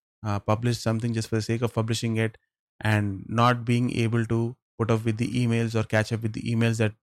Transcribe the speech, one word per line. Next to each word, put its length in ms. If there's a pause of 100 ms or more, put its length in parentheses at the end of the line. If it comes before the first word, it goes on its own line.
(260)
uh, 140
publish 400
something 340
just 140
for 80
the 60
sake 200
of 120
publishing 440
it 200 (420)
and 480
not 360
being 320
able 300
to 300 (240)
put 100
up 160
with 120
the 120
emails 500
or 40
catch 280
up 120
with 100
the 80
emails 360
that 260